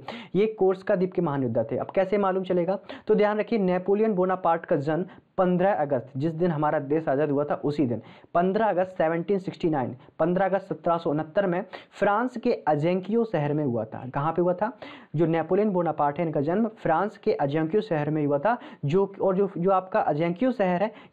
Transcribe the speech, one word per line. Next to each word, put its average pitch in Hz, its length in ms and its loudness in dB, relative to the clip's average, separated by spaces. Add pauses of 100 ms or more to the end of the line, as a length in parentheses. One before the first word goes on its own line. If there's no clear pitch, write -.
(360)
ये 196 100 4
कोर्स 190 380 0
का 208 120 2
द्वीप 180 180 0
के 180 80 -2
महान 143 220 0
योद्धा 117 200 0
थे। - 140 -4
अब - 140 -4
कैसे 190 260 0
मालूम 190 260 0
चलेगा? 180 360 0 (280)
तो 214 80 4
ध्यान 208 240 2
रखिए, 214 200 -2
नेपोलियन 196 540 2
बोनापार्ट 180 520 0
का 180 100 2
जन्म 156 300 -2 (320)
पन्द्रह 185 360 4
अगस्त, 139 440 -2
जिस 156 160 -2
दिन 170 180 0
हमारा 151 280 0
देश 151 280 -2
आज़ाद 143 240 0
हुआ 139 120 0
था, 147 200 -4
उसी 147 220 0
दिन, 117 160 -2 (320)
पन्द्रह 185 320 2
अगस्त 185 260 0
सेवनटीन 170 480 0
सिक्सटी 175 300 -2
नाइन, 123 260 -2 (240)
पन्द्रह 180 260 2
अगस्त 185 280 -2
सत्रह 170 240 0
सौ 170 120 -2
उनहत्तर 156 380 0
में 175 180 -2 (260)
फ्रांस 214 460 0
के 233 160 0
अजेंकियो 185 720 0
शहर 147 280 -2
में 151 120 0
हुआ 117 200 -2
था। 110 240 -12
कहाँ 143 240 -2
पे 180 80 0
हुआ 175 120 2
था? 214 240 -4 (380)
जो 165 100 2
नेपोलियन 165 440 2
बोनापार्ट 156 500 0
है, 175 60 0
इनका 156 160 0
जन्म 185 260 0
फ्रांस 185 500 -2
के 214 160 0
अजेंकियो 156 480 0
शहर 151 280 -2
में 151 160 0
हुआ 143 140 2
था। 220 180 0 (280)
जो, 190 360 2
और 190 140 2
जो, 190 220 0
जो 180 140 2
आपका 185 280 0
अजेंकियो 170 520 0
शहर 185 320 0
है, 220 100 -4 (200)